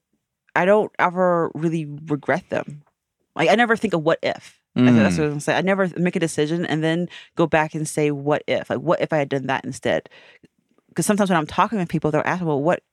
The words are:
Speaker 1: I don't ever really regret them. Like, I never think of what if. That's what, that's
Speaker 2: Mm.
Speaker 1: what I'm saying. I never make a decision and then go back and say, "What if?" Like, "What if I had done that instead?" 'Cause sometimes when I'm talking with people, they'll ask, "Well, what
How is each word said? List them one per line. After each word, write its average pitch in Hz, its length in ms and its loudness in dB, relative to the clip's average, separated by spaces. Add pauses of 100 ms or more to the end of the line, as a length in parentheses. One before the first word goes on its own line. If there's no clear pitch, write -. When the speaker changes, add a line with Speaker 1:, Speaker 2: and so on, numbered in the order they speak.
(560)
Speaker 1:
I 170 100 2
don't 202 340 4
ever 175 560 2
really 160 300 -2
regret 147 640 -4
them. - 320 -6 (520)
Like, 156 140 2
I 190 60 6
never 226 200 4
think 202 200 -2
of 160 80 -2
what 160 180 0
if. - 380 -6 (160)
That's 123 180 4
what, 113 80 6
that's 98 140 4
Speaker 2:
Mm. 160 40 0
Speaker 1:
what 151 120 0
I'm 147 80 -6
saying. 143 180 -2
I 147 40 2
never 190 360 2
make 175 180 0
a 190 40 -4
decision 160 480 -2
and 156 160 -2
then 165 260 0 (260)
go 170 120 2
back 156 260 0
and 156 140 -6
say, 151 240 -2
"What 143 360 -2
if?" 120 220 -2
Like, 107 120 -2
"What 151 200 0
if - 100 -2
I 160 60 0
had 139 120 -2
done 139 180 -4
that 135 180 -4
instead?" 95 440 -4 (840)
'Cause 175 140 -2
sometimes 202 240 2
when 180 80 4
I'm 151 80 -2
talking 208 320 0
with 170 100 -4
people, 156 220 -2
they'll 151 120 2
ask, 175 220 -2
"Well, 147 160 0
what 170 320 0